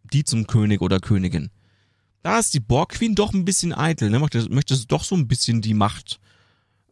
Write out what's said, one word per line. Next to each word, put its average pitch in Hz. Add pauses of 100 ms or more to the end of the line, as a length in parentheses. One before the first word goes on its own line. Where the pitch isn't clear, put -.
(120)
die 147
zum 220
König 107
oder 92
Königin. 92 (720)
Da 220
ist -
die 139
Borg 123
Queen 226
doch 202
ein 185
bisschen 175
eitel, 147
ne? 117
Möchte, 123
möchte 135
sie 117
doch 143
so -
ein 147
bisschen 117
die 107
Macht, - (720)